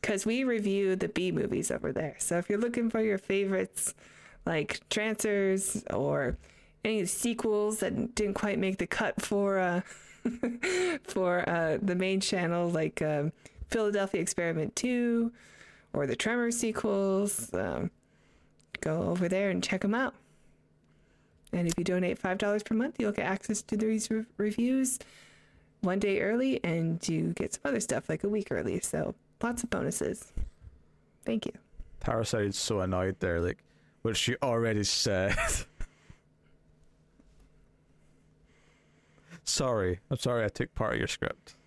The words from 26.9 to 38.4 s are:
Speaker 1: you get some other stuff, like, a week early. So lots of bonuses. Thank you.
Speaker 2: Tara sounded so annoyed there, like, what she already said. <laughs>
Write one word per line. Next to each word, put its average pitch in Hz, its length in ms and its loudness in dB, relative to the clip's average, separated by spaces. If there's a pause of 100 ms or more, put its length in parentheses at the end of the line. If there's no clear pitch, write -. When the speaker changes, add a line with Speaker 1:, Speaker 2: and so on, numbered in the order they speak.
Speaker 1:
you 165 260 0
get - 200 -4
some - 120 -10
other 269 140 0
stuff, - 300 -2
like, 156 140 -2
a 202 60 0
week 208 220 -2
early. - 280 -2
So - 340 -4 (280)
lots 240 220 -2
of 240 80 -4
bonuses. - 600 -4 (960)
Thank 226 220 -2
you. - 60 -8 (460)
Speaker 2:
Tara 117 260 0
sounded 104 300 0
so 104 260 0
annoyed 92 380 0
there, 87 200 0
like, 87 240 -2 (400)
what 113 140 0
she 123 260 0
already 117 400 2
said. 98 540 2
<laughs> - 280 0 (3750)